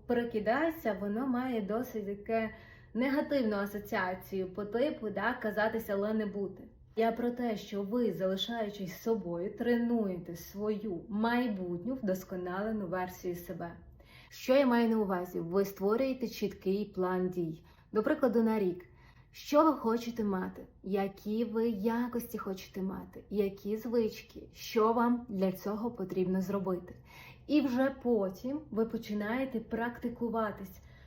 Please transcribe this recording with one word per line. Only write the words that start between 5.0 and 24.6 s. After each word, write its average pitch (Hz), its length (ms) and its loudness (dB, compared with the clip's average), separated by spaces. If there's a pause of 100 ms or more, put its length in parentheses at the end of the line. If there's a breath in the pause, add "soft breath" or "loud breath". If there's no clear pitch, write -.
да, 202 240 0
казатися, 214 600 0
але 202 200 0
не 220 120 2
бути. 196 380 -6 (320)
Я 226 160 4
про 240 200 0
те, 240 260 -2
що 202 240 -6
ви, 208 320 2
залишаючись 190 880 -2
собою, 190 560 -2
тренуєте 233 760 0
свою 202 760 -4
майбутню 214 840 0
вдосконалену 190 960 -2
версію 180 480 -4
себе. 170 360 -8 (580 loud breath)
Що - 260 2
я 277 100 8
маю 233 240 6
на 226 80 4
увазі? 185 420 0
Ви 175 260 2
створюєте 233 640 0
чіткий 196 580 -2
план 185 440 0
дій. 170 340 -4 (280 soft breath)
До 214 120 2
прикладу, 233 400 4
на 220 160 4
рік. 185 260 0 (520 soft breath)
Що 294 260 6
ви 311 100 8
хочете 226 500 0
мати? 190 420 -2 (180)
Які 202 640 0
ви 226 240 2
якості 233 680 0
хочете 190 440 -8
мати? 185 480 -6
Які 202 480 0
звички? 226 680 -2 (100)
Що 226 400 2